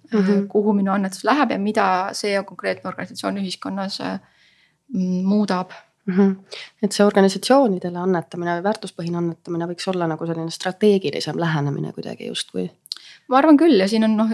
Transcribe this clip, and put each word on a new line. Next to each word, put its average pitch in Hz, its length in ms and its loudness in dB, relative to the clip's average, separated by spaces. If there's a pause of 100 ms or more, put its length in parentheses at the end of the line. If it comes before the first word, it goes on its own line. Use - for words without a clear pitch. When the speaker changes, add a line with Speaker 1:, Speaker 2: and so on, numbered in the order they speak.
(120)
Speaker 1:
äh, 214 80 2
Speaker 2:
Mhm. 202 280 2
Speaker 1:
kuhu 214 240 2
minu 196 200 0
annetus 190 320 -4
läheb 254 260 2
ja 190 80 -4
mida 196 540 0
see 202 300 -2
konkreetne 190 460 -8
organisatsioon 190 500 -8
ühiskonnas, 190 600 -6
äh, 190 180 -6 (760)
m-, 185 300 -2
muudab. 196 460 0 (360)
Speaker 2:
Mhm. 196 260 4 (500)
Et 202 100 0
see 202 120 4
organisatsioonidele 196 920 2
annetamine 175 640 -2
või - 40 -10
väärtuspõhine 180 520 -4
annetamine 170 500 -4
võiks 175 220 -8
olla 180 180 -2
nagu 160 200 -4
selline 165 240 -6
strateegilisem 185 880 0
lähenemine 151 540 -2
kuidagi - 360 -12
justkui? - 420 -8 (580)
Speaker 1:
Ma 254 100 4
arvan 302 180 8
küll 294 240 6
ja 190 80 2
siin 220 160 2
on, 220 120 2
noh, 220 180 2